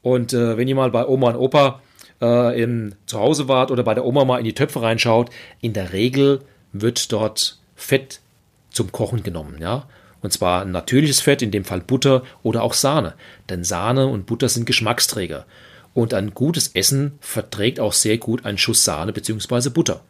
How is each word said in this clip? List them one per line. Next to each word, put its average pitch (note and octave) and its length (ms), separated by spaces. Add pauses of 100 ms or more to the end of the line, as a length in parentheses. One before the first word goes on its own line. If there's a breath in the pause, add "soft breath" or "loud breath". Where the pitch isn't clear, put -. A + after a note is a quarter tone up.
Und, B2 320
äh, A#2 240
wenn B2 100
ihr C3+ 80
mal C3 160
bei A#2 140
Oma C3 240
und A#2 80
Opa, C3 440 (400 loud breath)
äh, A#2+ 400
im, A2+ 320 (120)
zu A2+ 140
Hause C#3+ 280
wart C3+ 240
oder B2 120
bei A2 100
der B2 120
Oma C3 200
mal B2+ 120
in A#2+ 60
die A2+ 100
Töpfe C3+ 280
reinschaut, A2+ 480 (320 loud breath)
in A#2 120
der F#2 200
Regel C3+ 480 (320 soft breath)
wird A2+ 380
dort G#2+ 480 (160)
Fett - 440 (500)
zum G2+ 220
Kochen A2 320
genommen, D#2 360
ja. A2 280 (340 soft breath)
Und G2 100
zwar F2+ 340
natürliches B2+ 540
Fett, C#3 220
in A2+ 80
dem G2 160
Fall F#2 160
Butter C3 400 (220 loud breath)
oder A2+ 180
auch A2 120
Sahne. C3 420 (340 loud breath)
Denn F2+ 140
Sahne G#2 420
und A2 220
Butter A#2 220
sind A#2 160
Geschmacksträger. G2 800 (480 loud breath)
Und A#2 200
ein G2+ 200
gutes D#3 360
Essen C3+ 500
verträgt - 600
auch G#2+ 140
sehr A2 240
gut A2+ 280
einen G#2 140
Schuss - 260
Sahne F2 280
beziehungsweise A#2+ 580
Butter. D#3+ 380